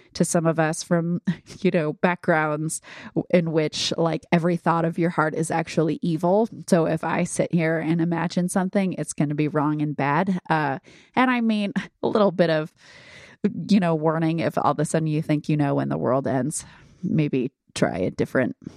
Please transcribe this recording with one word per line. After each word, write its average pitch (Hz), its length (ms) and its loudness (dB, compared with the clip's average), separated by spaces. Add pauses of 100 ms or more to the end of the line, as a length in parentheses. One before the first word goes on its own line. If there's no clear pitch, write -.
(140)
to 175 100 0
some 165 220 0
of 160 140 2
us 160 220 0
from, 170 380 0 (200)
<laughs> - 200 -20
you 180 100 2
know, 151 240 0
backgrounds 156 840 0 (340)
w-, - 160 0
in 165 220 4
which, 156 440 0
like, 165 340 0
every 170 260 2
thought 165 280 0
of 165 140 -2
your 170 120 2
heart 156 240 0
is 165 160 -2
actually 160 500 0
evil. 175 480 2 (200)
So 165 180 4
if 170 160 -2
I 165 220 -2
sit - 280 -2
here 165 260 2
and 160 220 0
imagine 170 480 -2
something, 185 460 0
it's - 180 -8
gonna 151 220 -2
be 151 140 0
wrong 151 340 0
and 147 140 -2
bad. 170 420 0 (100)
Uh, 151 300 0 (380)
and 254 140 4
I 240 100 0
mean, 214 320 0 (300)
a - 40 0
little 196 240 2
bit 170 200 2
of, 156 220 -2 (960)
you 190 120 4
know, 170 160 2
warning 160 420 0
if 147 180 -2
all - 160 2
of 131 60 -2
a 151 60 0
sudden 160 240 0
you 151 140 0
think 151 260 -2
you 156 80 2
know 143 180 2
when 139 140 0
the 143 100 -2
world 135 300 0
ends. 131 360 -2 (380)
Maybe 143 480 0 (240)
try - 240 0
a 92 120 -2
different, - 460 -2 (200)